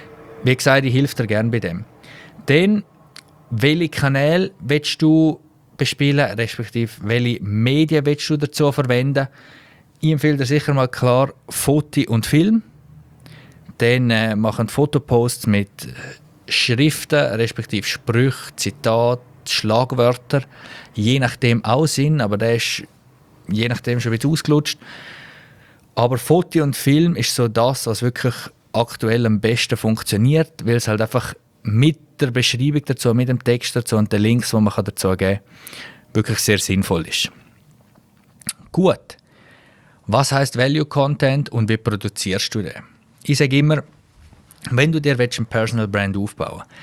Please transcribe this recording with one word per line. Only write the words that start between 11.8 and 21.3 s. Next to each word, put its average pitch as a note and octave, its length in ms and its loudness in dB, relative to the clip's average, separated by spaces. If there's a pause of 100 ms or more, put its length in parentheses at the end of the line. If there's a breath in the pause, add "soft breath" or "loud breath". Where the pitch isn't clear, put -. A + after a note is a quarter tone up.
und A2 180 0
Film. G#3 360 2 (1160 loud breath)
Dann, A#2+ 320 2
äh, A2 260 2
machen A2 320 0
Fotoposts B2+ 800 0
mit, G2+ 220 2 (160)
äh, - 680 -18
Schriften, D3 680 0 (160)
respektive A2+ 520 -4
Sprüche, - 720 -2
Zitate, A#2 640 0 (260)
Schlagwörter. B2 960 0 (520 loud breath)
Je A2+ 240 2
nachdem A#2 460 0